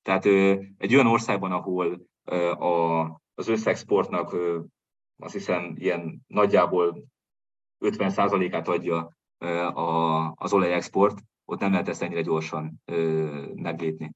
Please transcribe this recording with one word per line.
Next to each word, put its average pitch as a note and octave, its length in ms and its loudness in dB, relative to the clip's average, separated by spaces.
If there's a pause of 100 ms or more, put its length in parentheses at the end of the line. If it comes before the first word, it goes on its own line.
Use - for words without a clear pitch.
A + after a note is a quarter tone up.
Tehát, F#2+ 240 0
ö, G2 300 6 (220)
egy A2+ 160 -2
olyan C3 140 6
országban, G#2+ 440 0
ahol, F2+ 500 -2 (220)
ö, F2 280 -2
a, E2+ 500 2 (320)
az - 140 -10
összexportnak, G2 840 0
ö, F2 260 -2 (580)
azt - 160 -14
hiszem, F2+ 440 -4
ilyen E2+ 500 -4
nagyjából F2+ 760 2 (760)
ötven G#2 320 0
százalékát F#2 580 0
adja, E2 500 -2 (200)
ö, F2 240 -4
a, E2 720 0
az F#2+ 180 -4
olajexport, F#2+ 640 2 (300)
ott F2 120 -6
nem G2 120 0
lehet F#2 160 0
ezt E2+ 140 -4
ennyire E2+ 200 -4
gyorsan, D#2+ 640 -4
ö, D#2+ 680 -2
meglépni, D#2+ 640 -6